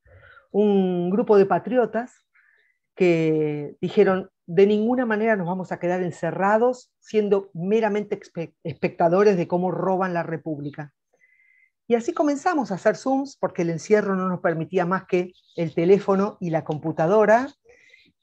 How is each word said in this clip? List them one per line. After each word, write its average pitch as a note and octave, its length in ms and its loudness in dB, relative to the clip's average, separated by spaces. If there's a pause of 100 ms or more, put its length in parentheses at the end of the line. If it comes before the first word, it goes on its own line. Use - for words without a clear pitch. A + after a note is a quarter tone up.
(500)
un F#3 600 2
grupo G#3 280 2
de G3 80 6
patriotas A3 800 -4 (680)
que D#3 840 0
dijeron, F#3+ 480 2 (160)
"De F#3+ 220 4
ninguna A3+ 380 0
manera A3 300 0
nos F3+ 120 -4
vamos F#3 240 -6
a F3 80 -8
quedar F3+ 240 -2
encerrados G3 960 -2
siendo G3+ 540 0
meramente G3+ 680 -2
espe-, - 340 -12 (100)
espectadores F3+ 720 2
de F3 120 -2
cómo F3+ 240 -2
roban F#3 420 -2
la E3+ 100 -2
República". D3+ 720 -10 (920)
Y A#3 80 4
así A#3 180 -4
comenzamos D4 580 -2
a F#3 40 -2
hacer G#3 200 0
Zooms, C4+ 420 -4
porque F3+ 260 -4
el E3+ 80 -2
encierro G3 440 0
no F#3 140 -2
nos F3+ 100 -4
permitía E3+ 460 -2
más F#3 200 -4
que F3+ 280 -2 (240)
el E3 160 -4
teléfono G3 640 2
y F3 120 -6
la D#3 120 -2
computadora, G3+ 840 0 (720)